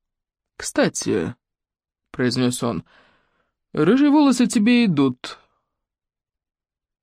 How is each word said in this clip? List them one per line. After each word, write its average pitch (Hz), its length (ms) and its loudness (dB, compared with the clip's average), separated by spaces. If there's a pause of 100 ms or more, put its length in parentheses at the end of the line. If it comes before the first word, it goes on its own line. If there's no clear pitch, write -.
(560)
"Кстати", 113 760 -4 (760)
произнес 123 520 -2
он, 117 220 -6 (880)
"рыжие 254 380 2
волосы 277 360 4
тебе 240 380 2
идут. 139 540 -2 (1600)